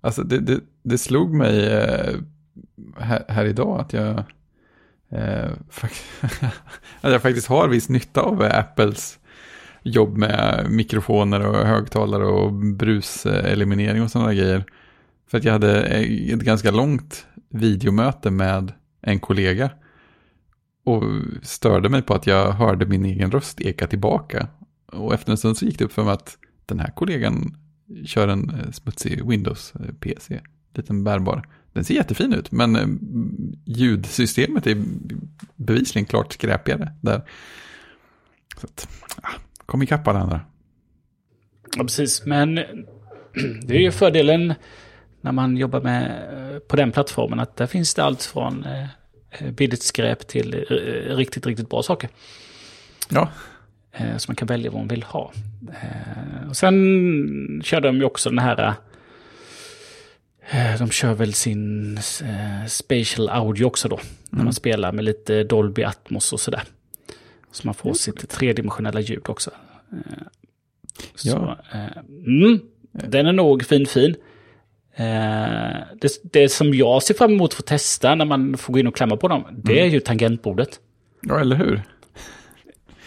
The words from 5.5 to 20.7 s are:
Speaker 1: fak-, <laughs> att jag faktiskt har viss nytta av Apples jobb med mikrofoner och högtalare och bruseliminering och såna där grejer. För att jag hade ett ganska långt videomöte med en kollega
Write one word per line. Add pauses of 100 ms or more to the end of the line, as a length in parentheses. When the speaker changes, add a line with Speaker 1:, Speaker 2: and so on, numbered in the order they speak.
Speaker 1:
fak-, (180)
<laughs>
att
jag
faktiskt
har
viss
nytta
av
Apples (640)
jobb
med
mikrofoner
och
högtalare
och
bruseliminering
och
såna
där
grejer. (640)
För
att
jag
hade
ett
ganska
långt (220)
videomöte
med (300)
en
kollega (1160)